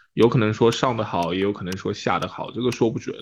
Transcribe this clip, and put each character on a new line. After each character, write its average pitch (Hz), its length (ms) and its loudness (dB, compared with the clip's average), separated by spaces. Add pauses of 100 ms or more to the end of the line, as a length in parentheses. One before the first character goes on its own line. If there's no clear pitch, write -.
(140)
有 110 160 6
可 139 80 2
能 107 160 2
说 113 180 6
上 123 240 -2
的 113 80 -2
好， 87 300 -2
也 95 60 -2
有 98 120 0
可 104 120 -10
能 90 120 -6
说 101 160 -6
下 101 280 -2
的 90 80 -4
好， - 240 -10
这 113 100 -8
个 123 100 0
说 117 160 0
不 110 120 -2
准。 - 220 -8